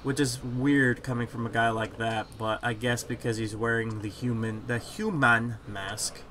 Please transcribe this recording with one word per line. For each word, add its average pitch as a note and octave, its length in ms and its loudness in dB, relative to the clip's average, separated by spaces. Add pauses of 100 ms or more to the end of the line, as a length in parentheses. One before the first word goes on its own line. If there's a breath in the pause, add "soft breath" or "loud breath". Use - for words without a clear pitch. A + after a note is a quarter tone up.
Which C3+ 160 -2
is B2 240 2
weird B2+ 600 4
coming A#2+ 240 -2
from A#2 180 -4
a A2+ 40 -2
guy A2+ 200 4
like A2 280 -2
that, A2+ 300 0 (100)
but A2 260 -2
I A#2+ 100 0
guess A#2+ 300 0
because A#2+ 340 -2
he's A2 180 -4
wearing A2+ 460 0
the G#2+ 80 -4
human, A2+ 580 -2
the B2 100 0
human A#2+ 800 2 (100)
mask. G2+ 640 -6